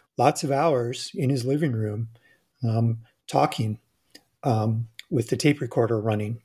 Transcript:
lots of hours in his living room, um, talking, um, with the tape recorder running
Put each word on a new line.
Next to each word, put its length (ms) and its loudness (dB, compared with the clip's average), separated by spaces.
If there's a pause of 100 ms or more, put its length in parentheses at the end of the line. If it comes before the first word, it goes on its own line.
(160)
lots 280 4
of 80 -2
hours 640 0
in 160 0
his 120 0
living 280 0
room, 380 -4 (540)
um, 360 2 (260)
talking, 540 0 (640)
um, 460 0 (200)
with 200 -2
the 80 0
tape 220 2
recorder 400 0
running 460 -2